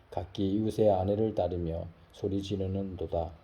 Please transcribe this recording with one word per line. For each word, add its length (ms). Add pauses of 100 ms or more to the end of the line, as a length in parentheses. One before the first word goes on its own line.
(120)
각기 400
이웃의 400
아내를 420
따르며 540 (240)
소리 320
지르는도다. 880 (120)